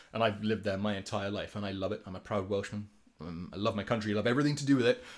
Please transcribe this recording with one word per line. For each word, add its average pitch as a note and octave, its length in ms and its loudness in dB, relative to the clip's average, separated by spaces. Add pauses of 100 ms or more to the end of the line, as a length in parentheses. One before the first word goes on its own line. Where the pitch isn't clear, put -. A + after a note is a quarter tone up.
(140)
And A2+ 100 2
I've G#2 180 2
lived G#2+ 220 2
there G2 140 0
my G#2 180 0
entire G2+ 340 -4
life, F#2 240 -6
and G2+ 120 -4
I G2 60 -4
love F#2+ 200 -2
it. - 140 -4
I'm F#2 100 -8
a - 40 -12
proud G2 280 -2
Welshman. G#2 400 -2 (320)
Um, E2+ 320 -8
I - 40 -12
love G2+ 200 0
my G2 80 -2
country, G#2+ 300 0
love G#2+ 120 0
everything C#3+ 300 2
to C#3+ 100 -4
do C#3 100 8
with A#2+ 100 4
it. B2 180 4 (140)